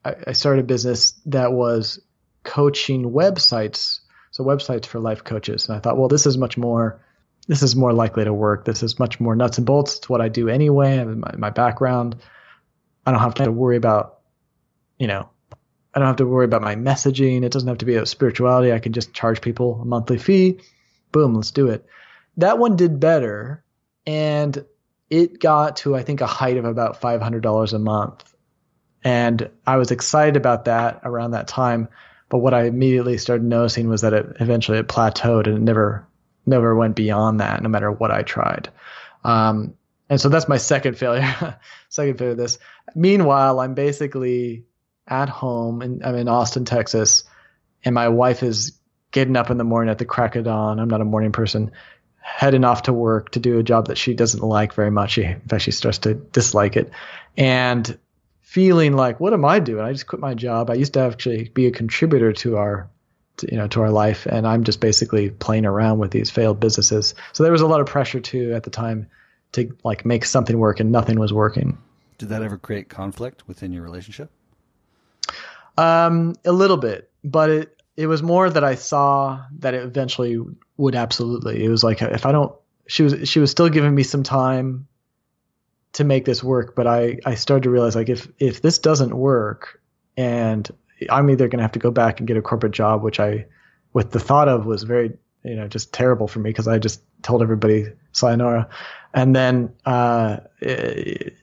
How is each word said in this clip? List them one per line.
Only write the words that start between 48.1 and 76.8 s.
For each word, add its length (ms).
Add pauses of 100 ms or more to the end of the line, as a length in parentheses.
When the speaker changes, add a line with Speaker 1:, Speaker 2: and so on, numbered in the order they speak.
Speaker 1:
is 340 (320)
getting 260
up 140
in 80
the 60
morning 260
at 80
the 60
crack 320
of 80
dawn. 340
I'm 100
not 120
a 40
morning 280
person. 400 (500)
Heading 420
off 180
to 100
work 380
to 100
do 180
a 60
job 240
that 100
she 160
doesn't 280
like 320
very 160
much. 220
She, 120
in 240
fact, 160
she 80
starts 260
to 160
dislike 640
it. 140 (460)
And 640 (440)
feeling 520
like, 260
"What 120
am 120
I 140
doing? 260
I 80
just 140
quit 140
my 140
job. 360
I 40
used 200
to 60
actually 540
be 120
a 40
contributor 640
to 240
our, 320 (500)
to, 120
you 60
know, 120
to 120
our 100
life, 360
and 200
I'm 180
just 160
basically 500
playing 340
around 340
with 120
these 200
failed 300
businesses." 540 (180)
So 100
there 100
was 100
a 40
lot 140
of 60
pressure 340
too 320
at 120
the 60
time 380 (440)
to, 300
like, 220
make 200
something 340
work, 200
and 140
nothing 260
was 140
working. 460 (400)
Speaker 2:
Did 100
that 140
ever 160
create 300
conflict 600
within 240
your 100
relationship? 480 (1500)
Speaker 1:
Um, 560 (100)
a 80
little 240
bit, 340 (140)